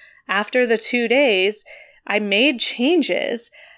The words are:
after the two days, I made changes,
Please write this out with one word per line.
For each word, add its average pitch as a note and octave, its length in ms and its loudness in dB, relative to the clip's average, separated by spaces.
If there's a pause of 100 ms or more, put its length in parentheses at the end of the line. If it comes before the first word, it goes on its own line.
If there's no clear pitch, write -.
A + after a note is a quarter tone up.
(280)
after G#3+ 400 0
the A3+ 100 2
two A#3+ 300 -2
days, G#3+ 580 2 (400)
I G#3 140 -2
made G#3+ 400 0
changes, - 920 -2 (260)